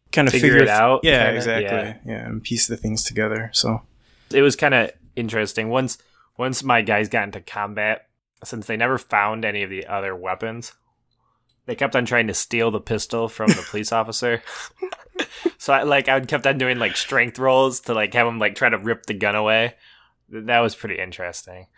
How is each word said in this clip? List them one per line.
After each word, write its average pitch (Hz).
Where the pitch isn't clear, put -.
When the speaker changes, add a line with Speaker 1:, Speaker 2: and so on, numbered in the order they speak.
Speaker 1:
kinda 139
Speaker 2:
Figure 131
Speaker 1:
figure 120
Speaker 2:
it 113
out, 113
Speaker 1:
Yeah, 135
Speaker 2:
kinda, 110
Speaker 1:
exactly. 113
Speaker 2:
yeah. 107
Speaker 1:
Yeah, 117
and 113
piece -
the 117
things 107
together, 110
so. 113
Speaker 2:
It 135
was 139
kinda 131
interesting. 110
Once, 127
once 127
my 120
guys 104
got 110
into 98
combat, 104
since 113
they 110
never 123
found 107
any 104
of 95
the 92
other 98
weapons, 113
they 120
kept 139
on 120
trying 117
to 101
steal 117
the 104
pistol 117
from 107
the -
Speaker 1:
<laughs> -
Speaker 2:
police 107
officer. 113
<laughs> -
So -
I, 139
like, 143
I 131
would 131
kept 139
on 135
doing, 127
like, 104
strength 120
rolls 131
to, 120
like, 107
have 120
'em, 117
like, 104
try 123
to 110
rip 113
the 110
gun 101
away. 110
Th-, 110
that 117
was 113
pretty 95
interesting. 90